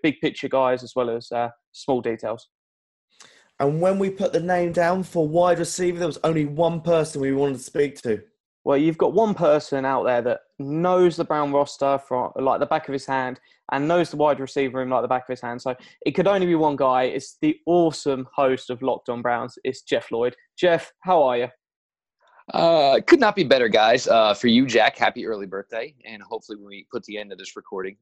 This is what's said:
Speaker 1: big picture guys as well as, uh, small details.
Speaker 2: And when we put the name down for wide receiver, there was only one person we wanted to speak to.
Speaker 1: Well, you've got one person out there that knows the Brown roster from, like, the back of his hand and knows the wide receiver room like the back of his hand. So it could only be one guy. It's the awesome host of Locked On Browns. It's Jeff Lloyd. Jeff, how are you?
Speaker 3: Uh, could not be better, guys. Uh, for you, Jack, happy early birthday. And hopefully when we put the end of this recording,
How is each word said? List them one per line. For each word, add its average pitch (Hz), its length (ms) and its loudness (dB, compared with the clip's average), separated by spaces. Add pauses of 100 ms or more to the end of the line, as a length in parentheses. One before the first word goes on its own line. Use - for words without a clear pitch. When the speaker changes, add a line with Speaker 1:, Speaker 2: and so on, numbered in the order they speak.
Speaker 1:
big 156 160 -2
picture 139 300 -6
guys 127 340 0
as 120 120 -16
well 123 140 -2
as, 117 220 -8
uh, 120 160 -4 (240)
small 127 300 -2
details. 117 480 -6 (1080)
Speaker 2:
And 147 200 0
when 190 180 0
we 196 120 -2
put 190 240 -4
the 160 80 0
name 175 320 0
down 180 300 0
for 165 220 -2
wide 170 340 2
receiver, 175 400 -4
there 170 80 -2
was 147 160 -6
only 156 220 0
one 165 360 0
person 156 400 0
we 135 100 0
wanted 139 260 0
to 117 60 -16
speak 143 380 -4
to. 110 220 -4 (420)
Speaker 1:
Well, 139 120 2
you've 160 200 2
got 143 160 0
one 214 200 2
person 147 520 0
out 131 180 0
there 120 200 0
that 120 160 -2 (180)
knows 170 580 2
the 165 80 -2
Brown 147 300 -2
roster 139 460 0
from, 127 360 -4
like, 127 240 0
the 143 60 -2
back 156 240 -2
of 135 40 -8
his 139 120 -8
hand 131 340 -4 (320)
and 139 160 -2
knows 170 220 2
the 151 80 -10
wide 147 240 2
receiver 131 380 -4
room 127 100 -4
like 123 140 0
the 123 40 -4
back 127 220 -2
of 127 40 -6
his 123 80 -12
hand. 120 200 -10
So 127 140 -4 (300)
it 151 60 -2
could 180 160 2
only 190 200 2
be 175 80 2
one 156 200 2
guy. 131 280 2
It's - 380 -6
the 156 160 0 (100)
awesome 151 680 0
host 131 340 0
of 123 120 -10
Locked 131 260 -4
On 120 140 -6
Browns. 120 420 -4
It's 131 200 -6
Jeff - 280 -2
Lloyd. 120 240 -2 (220)
Jeff, - 340 0 (100)
how 180 220 4
are 123 140 2
you? 123 100 -2 (1040)
Speaker 3:
Uh, 147 540 4
could - 140 6
not 208 160 2
be 190 80 0
better, 127 240 4
guys. 110 400 4
Uh, 110 260 4
for 123 140 -2
you, 120 180 6
Jack, 113 320 2
happy 107 300 -2
early 104 180 -6
birthday. 113 480 -12 (100)
And 110 200 -18
hopefully 107 340 -14
when 101 80 -20
we 101 260 -20
put 113 120 -10
the 104 120 -14
end 104 160 -12
of 92 60 -16
this 95 180 -18
recording, 98 460 -12